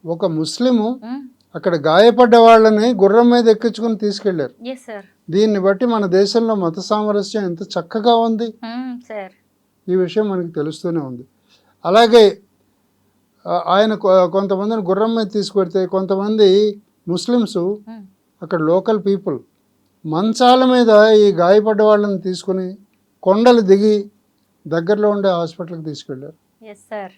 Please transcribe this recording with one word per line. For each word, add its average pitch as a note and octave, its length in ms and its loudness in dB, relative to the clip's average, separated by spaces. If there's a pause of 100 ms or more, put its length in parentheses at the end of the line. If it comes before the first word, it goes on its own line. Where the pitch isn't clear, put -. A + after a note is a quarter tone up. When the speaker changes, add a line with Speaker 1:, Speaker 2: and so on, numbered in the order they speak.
(160)
Speaker 1:
ఒక F#3 100 -6 (140)
ముస్లిము A3+ 480 -2 (180)
Speaker 2:
మ్మ్. C4 160 -12 (380)
Speaker 1:
అక్కడ F3 160 -2 (120)
గాయపడ్డ A3 480 6 (120)
వాళ్ళని A3 400 6 (160)
గుర్రం A#3 320 4
మీద A#3+ 200 2
ఎక్కించుకుని A3 500 -6
తీసుకెళ్లారు. F#3 500 -4 (180)
Speaker 2:
ఎస్ B3+ 160 -20
సార్. G3+ 180 -18 (280)
Speaker 1:
దీన్ని G#3 320 0
బట్టి G3 280 0
మన G#3 100 -2 (140)
దేశంలో A3 360 0 (100)
మత E3+ 140 -6 (100)
సామరస్యం G#3 640 -4
ఎంత E3+ 120 -10 (120)
చక్కగా G#3+ 400 -2 (120)
ఉంది. A3+ 200 -4 (260)
Speaker 2:
మ్మ్, B3+ 200 -12 (160)
సార్. G3 240 -14 (560)
Speaker 1:
ఈ F3+ 60 -2
విషయం F#3 340 -2
మనకు F3+ 180 -6
తెలుస్తూనే D#3+ 520 -6
ఉంది. B2+ 260 -12 (600)
అలాగే, G#3+ 540 4 (1080)
ఆ, F3 200 -4
ఆయన G#3 260 0
కొ-, F#3+ 340 2
కొంతమందిని G3 540 -4
గుర్రం G3+ 340 -2
మీద A3 180 -4
తీసుకువెడితే F#3+ 520 -4
కొంతమంది G3 960 0 (260)
ముస్లిమ్స్ G#3+ 500 -2
Speaker 2:
Hmm. G#3 440 -8 (400)
Speaker 1:
అక్కడ E3 200 -6
లోకల్ F#3 440 -2
పీపుల్ G3 340 -4 (680)
మంచాల A3+ 600 2
మీద B3 240 2 (300)
ఈ G#3 120 4
గాయపడ్డ G#3 500 2
వాళ్ళని G#3 380 2
తీసుకుని F#3 580 -8 (460)
కొండలు A3+ 380 4
దిగి G3+ 500 2 (560)
దగ్గరలో F#3+ 420 -2
ఉండే G3+ 200 -2
హాస్పిటల్కి E3+ 540 -6
తీసుకెళ్ళారు. D3 840 -16
Speaker 2:
ఎస్ G#3 140 -20
సార్. G3 380 -14